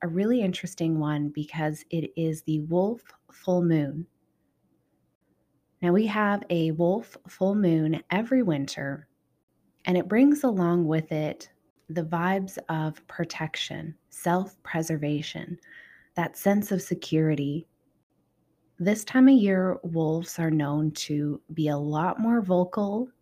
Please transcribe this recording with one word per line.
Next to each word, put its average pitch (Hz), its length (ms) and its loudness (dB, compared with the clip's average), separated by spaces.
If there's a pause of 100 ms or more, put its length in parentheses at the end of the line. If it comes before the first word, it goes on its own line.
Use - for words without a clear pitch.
a 180 60 -4
really 214 340 0
interesting 170 560 -2
one 147 320 -2
because 151 580 -6
it 165 280 -4
is 160 260 -2
the 156 200 -2
wolf 180 380 -2 (320)
full 180 300 -2
moon. 160 440 0 (1700)
Now, 175 120 2
we 214 140 4
have 202 440 0
a 160 220 2
wolf 175 440 0 (120)
full 196 260 0
moon 160 560 2
every 233 320 2
winter, 143 640 -4 (800)
and 180 120 2
it 180 120 -2
brings 285 340 4
along 175 460 2
with 156 240 -2
it 151 360 -6 (400)
the 165 140 -6
vibes 180 560 -2 (100)
of 156 380 -4
protection, 160 880 -8 (160)
self-preservation, 160 1500 -4 (600)
that 170 200 -4
sense 202 360 0
of 185 100 0
security. 156 840 -2 (1120)
This 208 240 0
time 262 240 6
of 269 60 10
year, 190 500 4
wolves 165 560 -2
are 165 100 2
known 151 400 2 (160)
to 147 340 -2 (140)
be 156 140 0
a 147 100 0
lot 151 400 -2
more 226 220 2
vocal 202 680 0 (140)